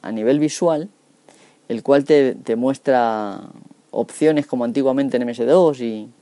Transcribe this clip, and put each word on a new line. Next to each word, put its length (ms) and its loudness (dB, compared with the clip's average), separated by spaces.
a 100 -12
nivel 280 0
visual, 500 -2
el 120 -6
cual 220 4
te, 320 4
te 220 -4
muestra 920 -2
opciones 540 0
como 200 -4
antiguamente 500 0
en 80 0
M 80 -6
S 140 -4
dos 360 4
y 280 -8